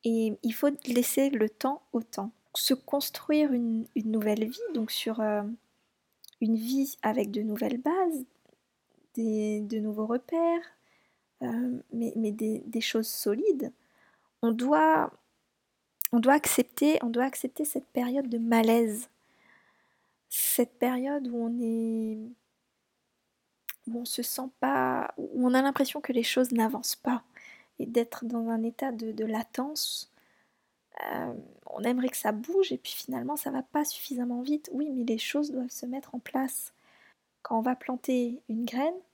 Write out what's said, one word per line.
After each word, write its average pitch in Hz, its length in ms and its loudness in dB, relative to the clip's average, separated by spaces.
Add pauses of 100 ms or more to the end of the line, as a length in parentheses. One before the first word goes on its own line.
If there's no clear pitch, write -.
Et 226 400 2
il 226 100 0
faut 285 160 2 (160)
laisser 247 440 2
le 214 200 2
temps - 320 -4 (120)
au 226 80 2
temps. 208 300 -8 (220)
Se - 200 2
construire 285 800 2
une, 233 420 0
une 220 160 0
nouvelle 214 340 2
vie, 370 280 -6
donc 226 180 -2
sur, 226 300 -2
euh, 208 220 0 (1000)
une 226 140 4
vie 262 460 0
avec 214 300 0
de 208 100 -2
nouvelles 214 360 -2
bases, 320 480 0 (880)
des, 214 480 0
de 214 180 -4
nouveaux 214 280 -2
repères, 339 580 2 (760)
euh, 247 360 -2 (140)
mais, 233 220 -2
mais 220 160 0
des, 220 340 -2
des 226 160 -2
choses 226 260 0
solides, 285 640 0 (720)
on 233 100 4
doit, 302 600 4 (1000)
on 240 80 4
doit 254 140 8
accepter, 294 720 4
on 233 60 -2
doit 240 160 0
accepter 269 380 -4
cette 262 220 -4
période 254 420 -2
de 233 120 -2
malaise, 233 680 4 (1200)
cette - 500 0
période 254 480 0
où 233 100 -4
on 233 240 -2
est, 226 560 -2 (1700)
où 233 120 -6
on 240 60 -8
se - 180 -6
sent 262 260 -6 (100)
pas, 262 580 0
où - 300 -2
on 247 60 4
a 262 80 6
l'impression 277 400 0
que 285 100 -6
les 240 120 2
choses 254 280 2
n'avancent 226 440 0
pas, 247 280 -2 (560)
et - 60 -2
d'être 233 400 -2
dans 226 240 -4
un 226 140 0
état 247 280 -4
de, 220 200 -6
de 220 140 -4
latence. 254 840 -4 (960)
Euh, - 280 -6 (340)
on - 160 -10
aimerait 247 260 0
que - 80 -6
ça 214 140 0
bouge, 330 400 0
et 254 60 -4
puis - 160 -12
finalement 254 420 -6
ça 285 140 -4
va 262 140 -4
pas 294 220 0
suffisamment 247 560 -4
vite. 294 320 -2
Oui, 294 180 -2
mais 254 120 -2
les 226 140 0
choses 294 340 -2
doivent 254 180 -4
se - 160 -12
mettre 262 280 -8
en 254 60 -6
place. - 540 -4 (680)
Quand - 160 -2
on 226 40 2
va 254 140 2
planter 254 760 -2
une 226 160 -2
graine 302 340 -2 (140)